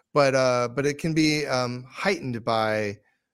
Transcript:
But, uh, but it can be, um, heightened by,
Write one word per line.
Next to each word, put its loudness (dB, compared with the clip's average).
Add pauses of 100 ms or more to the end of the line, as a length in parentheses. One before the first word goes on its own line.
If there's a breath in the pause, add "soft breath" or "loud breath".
(140)
But, 4
uh, 2
but -4
it -2
can -2
be, 2
um, -2
heightened -4
by, 0 (360)